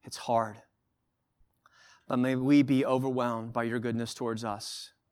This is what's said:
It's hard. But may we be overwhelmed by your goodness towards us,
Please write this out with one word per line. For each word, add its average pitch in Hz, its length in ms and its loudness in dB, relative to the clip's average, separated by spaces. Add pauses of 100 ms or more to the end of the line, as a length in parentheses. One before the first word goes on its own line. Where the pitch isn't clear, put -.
It's - 140 -12
hard. 110 400 0 (1500)
But 131 100 -2
may 131 180 2
we 139 280 6
be 131 220 4
overwhelmed 123 680 0
by 117 100 0
your 117 160 -2
goodness 117 340 -4
towards 113 300 -6
us, - 480 -8 (200)